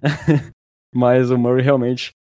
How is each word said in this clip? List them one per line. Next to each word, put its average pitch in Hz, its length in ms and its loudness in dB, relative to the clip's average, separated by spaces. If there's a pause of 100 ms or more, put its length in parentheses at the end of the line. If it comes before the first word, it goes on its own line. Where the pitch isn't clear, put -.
<laughs> - 920 -4
mas 123 360 2
o 127 80 2
Murray 123 260 0
realmente 127 480 -2 (120)